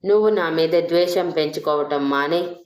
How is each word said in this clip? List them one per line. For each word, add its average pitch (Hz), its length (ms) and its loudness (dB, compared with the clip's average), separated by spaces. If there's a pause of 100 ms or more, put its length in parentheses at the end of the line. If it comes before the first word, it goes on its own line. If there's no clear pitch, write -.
నువ్వు 214 240 4
నా 185 220 0
మీద 160 240 0 (140)
ద్వేషం 175 420 0
పెంచుకోవటం 147 800 -2
మానే 147 320 0 (240)